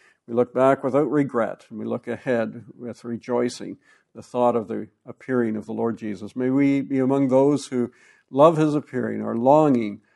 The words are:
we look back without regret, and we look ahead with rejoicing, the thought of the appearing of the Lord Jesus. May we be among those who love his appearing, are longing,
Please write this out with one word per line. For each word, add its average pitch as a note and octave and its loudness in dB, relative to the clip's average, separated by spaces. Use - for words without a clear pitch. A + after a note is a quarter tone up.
we A#2 -12
look B2 0
back C3+ 4
without C#3 0
regret, A#2+ -2
and A2 -14
we G#2+ -10
look A2+ -8
ahead A2+ -4
with A#2 -16
rejoicing, A#2+ -4
the A2 -18
thought A#2+ 0
of A2 -4
the G#2+ -8
appearing A#2+ -2
of G#2 -8
the A2+ -10
Lord A2+ -4
Jesus. G#2 -12
May B2+ -2
we C#3 2
be C3+ -4
among C3+ 0
those C#3 2
who A#2+ -4
love D3+ 6
his D#3 2
appearing, A2+ -4
are A2 -4
longing, B2 4